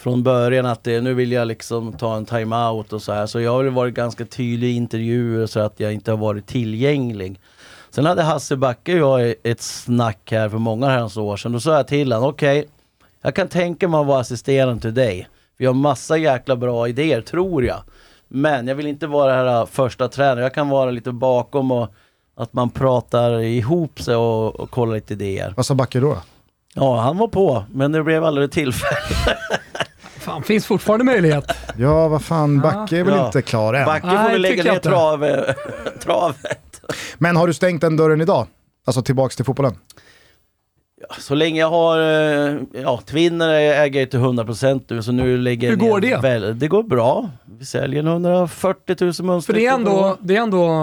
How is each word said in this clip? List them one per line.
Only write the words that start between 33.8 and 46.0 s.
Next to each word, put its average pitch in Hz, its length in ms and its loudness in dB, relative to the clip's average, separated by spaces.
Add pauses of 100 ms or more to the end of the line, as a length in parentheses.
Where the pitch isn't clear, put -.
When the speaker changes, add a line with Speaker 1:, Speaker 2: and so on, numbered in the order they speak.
Speaker 1:
Backe 151 140 0
får 180 160 0
Speaker 3:
Nej, 220 160 4
Speaker 1:
väl 226 100 2
lägga 190 200 2
Speaker 3:
tycker - 40 2
jag 220 60 4
Speaker 1:
ner 190 40 2
Speaker 3:
inte. 170 120 -2
Speaker 1:
trav-, 147 640 2 (440)
<laughs> - 20 -16
travet. - 800 -4 (380)
Speaker 2:
Men 170 180 2
har 170 100 4
du 170 80 2
stängt 180 260 0
den 160 160 2
dörren 156 240 4
idag? 160 260 2 (400)
Alltså 127 160 0
tillbaks 131 340 0
till 117 80 -2
fotbollen? 131 300 0 (1300)
Speaker 1:
Ja, - 100 -16
så - 160 -4
länge 156 260 0
jag 160 100 4
har, 165 280 4
eh, 151 640 2 (120)
ja, 127 340 -2
Twinner 165 480 2
äger 147 460 4
jag 127 100 0
till 123 100 0
hundra 123 240 2
procent 131 460 0
nu, 117 120 -4
så 117 100 -2
nu 127 240 2
lägger 123 340 0
Speaker 3:
Hur 117 60 2
Speaker 1:
jag 180 60 2
ner 226 80 4
Speaker 3:
går 202 100 2